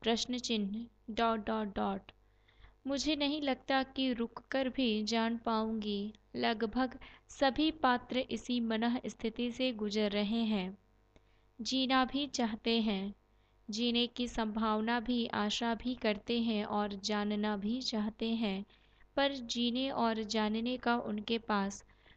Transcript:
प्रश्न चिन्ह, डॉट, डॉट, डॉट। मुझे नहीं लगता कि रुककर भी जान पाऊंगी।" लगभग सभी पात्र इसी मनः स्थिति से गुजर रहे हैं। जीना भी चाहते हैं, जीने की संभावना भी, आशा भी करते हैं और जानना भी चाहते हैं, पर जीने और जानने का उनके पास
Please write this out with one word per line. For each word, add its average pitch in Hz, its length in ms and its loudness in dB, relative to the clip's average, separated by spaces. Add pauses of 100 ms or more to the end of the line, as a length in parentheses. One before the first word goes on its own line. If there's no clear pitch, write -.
प्रश्न 233 360 0
चिन्ह, 220 480 -2 (240)
डॉट, 226 360 0
डॉट, 220 300 -2
डॉट। 98 360 -4 (760)
मुझे 277 280 0
नहीं 285 260 0
लगता 269 420 0
कि 262 300 0
रुककर 247 560 -2
भी 226 340 2
जान 226 340 0
पाऊंगी।" 220 760 -2 (220)
लगभग 233 640 0 (300)
सभी 294 420 4
पात्र 247 460 0
इसी 247 420 -2
मनः 233 460 2
स्थिति 233 460 -4
से 254 200 0
गुजर 208 400 0
रहे 208 320 0
हैं। 202 340 0 (840)
जीना 262 440 2
भी 277 220 -2
चाहते 233 540 0
हैं, 202 340 0 (540)
जीने 240 380 2
की 240 200 -4
संभावना 220 720 0
भी, 233 280 0
आशा 226 480 0
भी 247 200 -4
करते 233 460 0
हैं 214 240 0
और 208 280 -2
जानना 208 640 0
भी 214 240 -2
चाहते 226 480 -2
हैं, 208 360 0 (500)
पर 277 180 2
जीने 240 560 0
और 226 340 2
जानने 220 540 0
का 240 200 2
उनके 214 400 -2
पास 202 480 -2 (320)